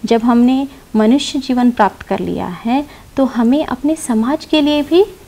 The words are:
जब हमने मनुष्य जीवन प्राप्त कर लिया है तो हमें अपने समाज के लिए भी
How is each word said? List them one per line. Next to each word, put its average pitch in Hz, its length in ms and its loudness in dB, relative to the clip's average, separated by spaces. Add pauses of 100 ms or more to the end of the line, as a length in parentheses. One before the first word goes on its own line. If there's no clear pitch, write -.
जब 226 180 0
हमने 247 460 2 (280)
मनुष्य 240 420 0
जीवन 247 320 0
प्राप्त 214 320 -2
कर - 160 -6
लिया 180 280 -6
है 233 380 -4 (320)
तो 269 80 2
हमें 247 420 0
अपने 294 300 -2
समाज 247 480 -2
के 311 160 0
लिए 294 220 0
भी 330 220 4 (240)